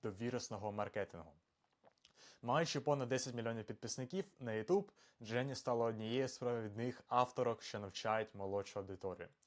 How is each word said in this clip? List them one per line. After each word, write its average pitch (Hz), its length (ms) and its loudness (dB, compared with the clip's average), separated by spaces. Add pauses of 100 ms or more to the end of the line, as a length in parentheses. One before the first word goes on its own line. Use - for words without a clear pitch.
до 113 80 0
вірусного 107 640 -2
маркетингу. 98 600 -2 (1080)
Маючи 143 380 2
понад 139 280 2
десять 127 260 0
мільйонів 113 300 -2
підписників 127 600 -6 (160)
на 120 120 -2
YouTube, 139 320 4 (380)
Дженні 120 320 0
стала 117 320 2
однією 113 420 0
з - 100 -8
провідних 117 720 -2
авторок, 123 540 4
що - 160 -6
навчають 110 560 0
молодшу 98 460 -2
аудиторію. 92 480 -6 (180)